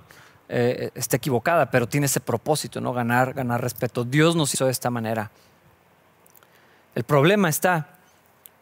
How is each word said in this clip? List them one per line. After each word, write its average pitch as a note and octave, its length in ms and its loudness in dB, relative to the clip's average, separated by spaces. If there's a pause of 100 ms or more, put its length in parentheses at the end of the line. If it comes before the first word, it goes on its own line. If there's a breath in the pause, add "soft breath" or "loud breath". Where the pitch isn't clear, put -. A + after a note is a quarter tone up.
(480 loud breath)
eh, B2 460 -2
está - 220 -4
equivocada, C#3+ 540 0
pero A#2+ 160 2
tiene C#3+ 200 -2
ese C3+ 140 0
propósito, A#2+ 600 -4
¿no? B2 140 -4
Ganar, B2 400 0
ganar A#2+ 260 -2
respeto. B2 440 -4
Dios D3+ 300 2
nos D#3 200 0
hizo C3+ 100 0
de C3 80 2
esta B2 160 -2
manera. A2 420 -4 (1600 soft breath)
El B2 100 -4
problema E3 460 4
está E3 480 -2 (640)